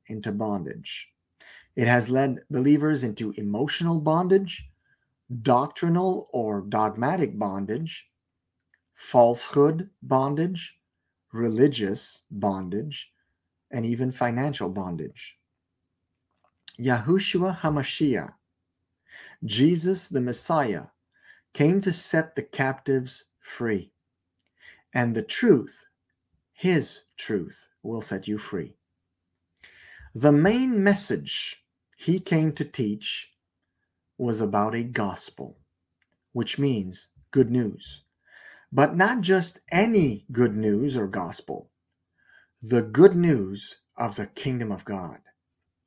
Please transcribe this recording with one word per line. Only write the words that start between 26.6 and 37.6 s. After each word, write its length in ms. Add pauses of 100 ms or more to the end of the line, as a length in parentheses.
truth, 500 (140)
will 200
set 260
you 100
free. 380 (1400)
The 180
main 520
message 800 (320)
he 240
came 340
to 120
teach 640 (840)
was 240
about 340
a 80
gospel, 760 (720)
which 280
means 480 (240)
good 180
news. 540 (680)